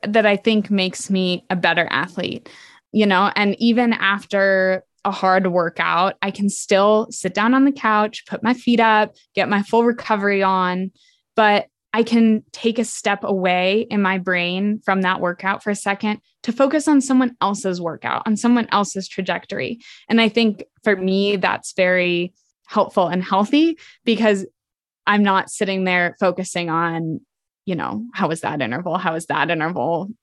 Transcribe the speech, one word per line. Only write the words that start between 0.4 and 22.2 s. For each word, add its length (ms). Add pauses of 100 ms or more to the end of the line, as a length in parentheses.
makes 400
me 400
a 60
better 340
athlete, 580 (440)
you 140
know, 280
and 240
even 340
after 920 (200)
a 60
hard 360
workout, 760
I 80
can 180
still 640
sit 240
down 200
on 100
the 80
couch, 540
put 160
my 120
feet 260
up, 340 (200)
get 140
my 140
full 220
recovery 580
on, 480 (460)
but 300 (260)
I 100
can 500
take 260
a 60
step 400
away 680
in 120
my 160
brain 680
from 180
that 180
workout 420
for 80
a 60
second 440 (240)
to 80
focus 340
on 140
someone 400
else's 400
workout, 460
on 100
someone 340
else's 380
trajectory. 720 (280)
And 120
I 80
think 360 (200)
for 100
me, 420
that's 360
very 600 (340)